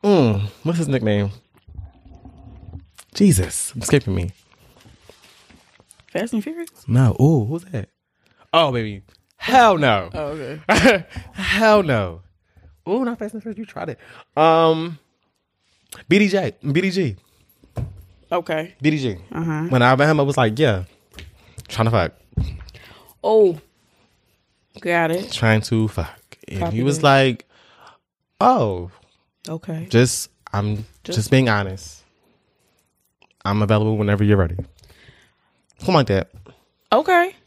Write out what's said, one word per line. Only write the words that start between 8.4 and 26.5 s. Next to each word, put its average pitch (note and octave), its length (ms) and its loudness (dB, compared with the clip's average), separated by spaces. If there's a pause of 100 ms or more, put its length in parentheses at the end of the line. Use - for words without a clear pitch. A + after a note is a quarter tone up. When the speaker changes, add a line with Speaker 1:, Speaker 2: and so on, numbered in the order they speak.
Speaker 1:
Oh, D#3+ 180 2
baby. G#2+ 300 -6 (360)
Hell A#3 400 4
no. G#2+ 360 2
Speaker 2:
Oh, D3 460 -10 (100)
okay. G3 360 4 (140)
Speaker 1:
<laughs> - 140 -20
Hell G#3 500 2
no. G2 380 -2 (680)
Ooh, A3+ 180 -2
not A#3+ 140 -6
Fast G#3+ 140 -10
and A3 100 -12
Furious. A3 140 -12
You A3 80 -12
tried - 240 -12
it. A#2+ 100 -12 (400)
Um, D#3+ 580 2 (1080)
B G3 120 4
D G#3 100 4
J. F#3 240 -2 (180)
B D3 100 2
D F#3+ 100 -2
G. E3 240 -4 (1160)
Speaker 2:
Okay. E3 500 -6
Speaker 1:
B D3 100 0
D D3+ 60 -2
G. A#2+ 200 -4 (140)
Speaker 2:
Uh-huh. D#3+ 380 -6
Speaker 1:
When B2+ 120 2
I B2+ 140 4
met C#3+ 140 2
him, D#3 100 2
I C#3 40 2
was C#3 140 -2
like, A2+ 220 0
"Yeah, G#2+ 240 0 (840)
trying - 160 -2
to A2+ 60 0
fuck." F#2+ 220 0 (1080)
Speaker 2:
Oh. G3+ 360 4 (1200)
Got E3+ 320 -2
it. F#3+ 200 -6
Speaker 1:
Trying A2 300 2
to A2 260 -2
fuck. - 500 -10 (100)
And - 120 -10